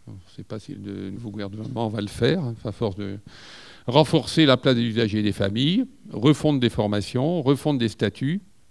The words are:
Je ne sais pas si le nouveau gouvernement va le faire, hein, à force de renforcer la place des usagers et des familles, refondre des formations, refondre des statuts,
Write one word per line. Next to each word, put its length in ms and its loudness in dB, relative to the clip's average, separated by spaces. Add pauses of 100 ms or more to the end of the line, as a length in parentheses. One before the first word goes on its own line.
Je 60 -16
ne 240 -20
sais 60 -16
pas 160 -12
si 160 -14
le 360 -10
nouveau 180 -12
gouvernement 600 -6
va 100 -4
le 60 -4
faire, 360 2
hein, 120 -4 (100)
à 80 -6
force 240 -4
de 220 -8 (680)
renforcer 600 4
la 100 8
place 180 4
des 100 2
usagers 340 0
et 40 0
des 100 2
familles, 520 0 (260)
refondre 500 2
des 100 2
formations, 720 -2
refondre 360 0
des 120 0
statuts, 500 -2 (300)